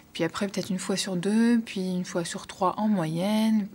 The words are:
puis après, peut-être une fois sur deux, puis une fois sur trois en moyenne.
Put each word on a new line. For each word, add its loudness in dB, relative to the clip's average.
puis -2
après, -2
peut-être -4
une -2
fois -2
sur -4
deux, 4
puis -6
une -2
fois -2
sur -8
trois 0
en 2
moyenne. 2